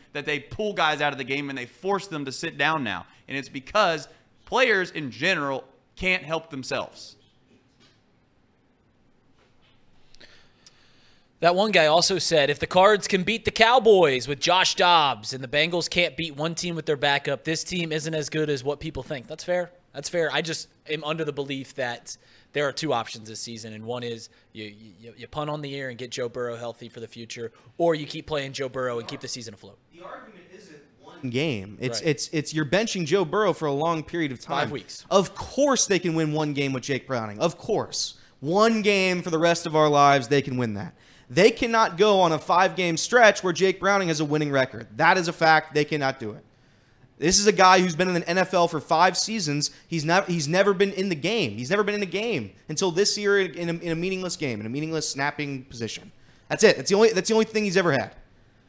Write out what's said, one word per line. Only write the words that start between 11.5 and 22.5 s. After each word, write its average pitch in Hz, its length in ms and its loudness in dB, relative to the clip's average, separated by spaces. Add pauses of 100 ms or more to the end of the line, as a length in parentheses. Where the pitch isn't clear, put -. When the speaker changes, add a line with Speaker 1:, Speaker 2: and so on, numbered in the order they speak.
Speaker 2:
one 208 160 0
guy 175 160 6
also 170 320 4
said, 147 320 2
"If 143 80 -2
the - 80 -6
Cards 196 400 4
can 185 160 0
beat 214 220 -4
the 202 80 -2
Cowboys 202 760 6
with 139 140 -6
Josh 175 340 2
Dobbs 151 580 4
and 131 120 -8
the 127 40 -8
Bengals 156 400 0
can't 175 280 0
beat 160 180 -8
one 156 220 -4
team 175 180 -4
with 156 120 -8
their 151 100 0
backup, 143 480 0
this 156 180 -2
team 170 300 -6
isn't 156 200 -4
as 156 160 -4
good 156 220 -2
as 131 140 -4
what 143 160 -4
people 147 240 -10
think." 127 240 -12
That's 156 160 -12
fair. 180 260 -4 (240)
That's 143 140 -8
fair. 165 240 -2
I 151 100 2
just 165 240 -6 (220)
am 151 160 -6
under 160 200 -4
the 147 80 -6
belief 135 440 -8
that 120 400 -8 (360)